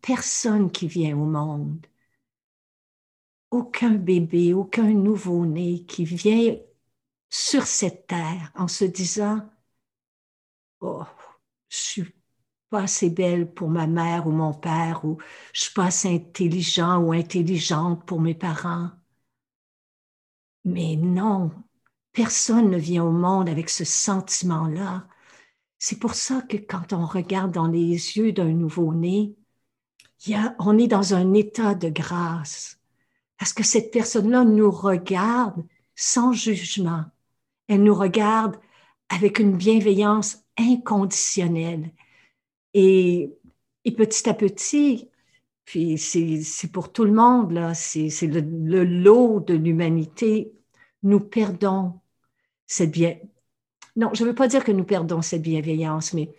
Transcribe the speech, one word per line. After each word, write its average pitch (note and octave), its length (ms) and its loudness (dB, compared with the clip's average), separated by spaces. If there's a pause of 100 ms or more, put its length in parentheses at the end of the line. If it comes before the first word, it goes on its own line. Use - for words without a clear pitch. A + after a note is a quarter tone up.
personne G#3+ 680 -2
qui E3+ 160 -6
vient D3+ 280 -2
au D3+ 100 0
monde, D3+ 600 -6 (1700)
aucun A#3+ 400 -2
bébé, F3 600 2
aucun G#3+ 400 0
nouveau-né F3 920 0
qui - 200 -6
vient G#3+ 520 2 (760)
sur - 320 -2
cette - 460 -4
terre E3+ 480 -8
en F#3 100 -2
se F#3 180 -2
disant, « G#3 640 -4 (1300)
Oh, F3 240 -10 (640)
je - 80 -12
suis - 380 -8 (540)
pas G#3 140 -4
assez F#3+ 280 -2
belle F3 380 0
pour E3+ 200 -8
ma D#3+ 180 0
mère E3 400 -2
ou D#3 60 0
mon D#3 200 0
père, E3 520 -4
ou D#3 140 -4 (340)
je - 80 -6
suis - 120 -6
pas F#3+ 120 0
assez F#3 280 0
intelligent F3 880 0
ou E3 120 2
intelligente E3+ 920 -2
pour E3 160 -4
mes D#3+ 140 0
parents. » E3+ 560 -6 (1700)
Mais E3+ 320 -4
non, F3+ 560 0 (580)
personne A3+ 600 2
ne F3+ 80 0
vient E3+ 260 0
au E3 80 2
monde F3+ 360 2
avec D#3+ 220 -4
ce - 140 -4
sentiment-là. F#3 1200 -4 (720)
C'est - 220 -8
pour A#3 140 -4
ça C4 280 -4
que G#3+ 140 -8
quand F#3+ 360 -8
on E3+ 140 -2
regarde F#3 460 -4
dans E3 160 -2
les E3+ 240 0 (240)
yeux A3 160 0
d'un F3 200 0
nouveau-né, E3+ 840 -2 (880)
il G3+ 60 -8
y G#3+ 60 0
a, A3+ 240 -2
on G#3 180 4
est A#3+ 80 6
dans G3 280 2
un F#3 200 4
état G#3 400 2
de E3+ 140 -4
grâce. E3 880 -6 (600)
Parce - 140 -4
que A3+ 120 -2
cette G#3+ 260 2
personne-là A#3 540 2
nous G#3+ 260 6
regarde F#3+ 920 0 (320)
sans B3 360 2
jugement. F3 760 -2 (600)
Elle G3+ 160 4
nous G#3 120 8
regarde G#3 600 2 (520)
avec G3+ 320 0
une G3+ 160 4
bienveillance G#3 840 2 (180)
inconditionnelle. F#3 1300 0 (800)
Et, F#3 640 4 (500)
et A#3+ 60 0
petit A3 380 0
à G#3 60 0
petit, A3+ 760 0 (540)
puis E3 340 -2
c'est, D#3+ 440 -2
c'est - 280 -10
pour - 220 -8
tout A#3 120 0
le G3+ 80 4
monde, A3+ 380 6
là, E3+ 240 -2
c'est, D#3 340 -4
c'est D3+ 200 -4
le, D#3 140 0
le E3 420 0
lot G3+ 560 6
de F3 140 0
l'humanité, E3 1000 0 (500)
nous G3+ 160 6
perdons F#3+ 800 -2 (680)
cette D#3+ 240 0
bien-, E3 260 0 (800)
non, A3+ 180 0
je A#3 100 0
veux A#3+ 120 0
pas C4 100 4
dire C4 160 2
que - 80 0
nous F#3+ 140 2
perdons E3+ 360 -2
cette D#3+ 220 -4
bienveillance, D#3 720 -2
mais D#3 260 -4